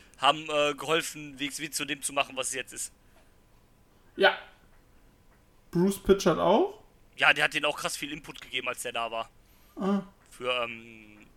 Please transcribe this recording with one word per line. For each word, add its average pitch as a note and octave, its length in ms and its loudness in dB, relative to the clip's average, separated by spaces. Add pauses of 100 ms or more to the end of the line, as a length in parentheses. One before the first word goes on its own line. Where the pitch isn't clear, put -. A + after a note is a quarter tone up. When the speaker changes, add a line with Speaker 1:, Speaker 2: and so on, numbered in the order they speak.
(180)
Speaker 1:
haben, D#3 300 4
äh, D3 260 0
geholfen, D3 640 -4
W C#3+ 60 -4
X C#3 140 -8
W D#3 120 -8
zu D3 140 -6
dem C#3 180 -6
zu - 100 -6
machen, C#3 240 -2
was B2+ 120 -4
es C3 60 -6
jetzt C3 180 -10
ist. - 200 -10 (1200)
Speaker 2:
Ja. A#2+ 200 4 (1300)
Bruce F#3+ 280 2
Pritchard F#3+ 400 4
auch? G#3+ 440 4 (340)
Speaker 1:
Ja, C#3+ 160 6
der C#3+ 120 2
hat D3 100 0
denen D3 120 0
auch D3 100 0
krass E3+ 200 -4
viel C#3+ 160 -8
Input - 280 -14
gegeben, B2 280 -8
als A#2+ 140 -8
der A#2+ 100 -6
da A#2 180 -4
war. A2+ 200 -6 (460)
Speaker 2:
Ah. G3 240 0 (300)
Speaker 1:
Für, B2 340 -4
ähm, A2+ 600 -14 (100)